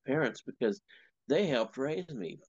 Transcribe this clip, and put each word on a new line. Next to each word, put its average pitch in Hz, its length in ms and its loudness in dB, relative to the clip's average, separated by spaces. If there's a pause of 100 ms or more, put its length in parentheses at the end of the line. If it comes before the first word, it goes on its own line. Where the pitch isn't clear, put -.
parents 135 400 0
because 110 360 -2 (480)
they 180 180 4
helped 127 320 0
raise 160 320 -2
me, 104 280 -8 (100)